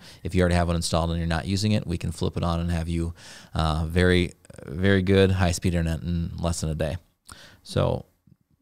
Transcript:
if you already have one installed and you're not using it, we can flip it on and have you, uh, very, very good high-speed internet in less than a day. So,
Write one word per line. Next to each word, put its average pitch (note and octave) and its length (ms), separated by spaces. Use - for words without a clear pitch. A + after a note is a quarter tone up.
if F2 120
you F2+ 60
already F2 140
have F2 140
one E2+ 80
installed E2 340
and E2+ 80
you're E2 80
not E2 200
using G2 260
it, - 140
we F2 120
can E2+ 140
flip - 260
it F2+ 60
on E2+ 160
and F2 100
have E2 180
you, E2 240
uh, D#2+ 320
very, F2+ 460
very F#2+ 380
good F#2+ 300
high-speed F2+ 420
internet E2 260
in E2+ 380
less E2 240
than D#2+ 80
a D#2 40
day. D#2 220
So, - 440